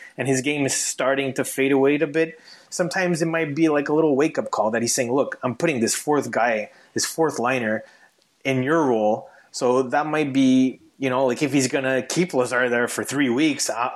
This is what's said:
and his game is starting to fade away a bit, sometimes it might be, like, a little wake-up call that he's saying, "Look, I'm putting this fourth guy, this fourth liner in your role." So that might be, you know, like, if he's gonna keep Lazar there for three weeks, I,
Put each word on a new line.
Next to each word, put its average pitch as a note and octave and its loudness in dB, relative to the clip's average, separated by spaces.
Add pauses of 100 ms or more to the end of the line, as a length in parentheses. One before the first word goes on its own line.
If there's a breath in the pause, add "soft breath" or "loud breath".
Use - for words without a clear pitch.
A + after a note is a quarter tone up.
(180 loud breath)
and C3 -4
his C3 0
game C#3+ -2
is B2 -2
starting C3+ -2
to C3 -2
fade C3+ 0
away C#3 4
a D3+ 0
bit, D#3+ -2 (300 loud breath)
sometimes F3 -2
it E3+ 0
might D#3+ -2
be, D#3+ 4
like, D3 0
a D3 0
little D#3 4
wake-up C#3 0
call G#2+ 0
that A#2 0
he's A#2 -2
saying, A#2+ -2
"Look, C3+ -2
I'm B2 -2
putting D#3 -2
this C3+ 0
fourth C#3 -2
guy, A2 0 (240 soft breath)
this - -2
fourth D#3 -2
liner A#2 -2 (600 loud breath)
in C3 0
your D#3 2
role." A2 0 (220 loud breath)
So B2+ 2
that D3 -2
might D3+ -2
be, C3 4 (180)
you C3+ -2
know, C3 2
like, A#2+ 0
if C3+ -2
he's C3 2
gonna C3 0
keep F3+ -2
Lazar B2 0
there A#2+ 2
for A2+ -4
three C3+ 0
weeks, C#3 0
I, A#2 -4